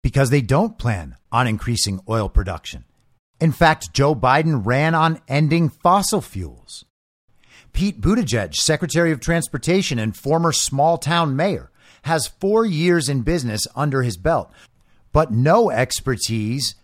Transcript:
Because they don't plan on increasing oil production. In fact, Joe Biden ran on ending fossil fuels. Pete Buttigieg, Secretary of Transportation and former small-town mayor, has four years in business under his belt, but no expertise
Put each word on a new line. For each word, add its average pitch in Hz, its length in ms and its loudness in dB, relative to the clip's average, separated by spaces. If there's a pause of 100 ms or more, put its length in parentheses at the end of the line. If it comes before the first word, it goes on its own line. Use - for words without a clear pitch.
Because 135 280 0
they 143 120 4
don't 147 360 0
plan 87 380 -4 (160)
on 123 140 0
increasing 104 600 -2
oil 110 200 -2
production. - 560 -4 (560)
In 160 120 2
fact, 156 400 0
Joe 143 220 2
Biden 131 500 0
ran 143 300 0
on 160 340 0
ending 156 400 2
fossil 185 520 0
fuels. - 640 -14 (880)
Pete 185 280 0
Buttigieg, 120 540 0
Secretary 160 580 0
of 131 80 -4
Transportation 165 760 -2
and 110 180 -4
former 165 360 0
small-town 156 800 0
mayor, 156 360 -2 (320)
has 156 260 -2
four 214 360 0
years 170 440 2
in 139 140 -2
business 120 520 -2
under 135 280 0
his 113 140 -2
belt, 117 360 -2 (580)
but 156 220 0
no 160 380 4
expertise 117 1120 -4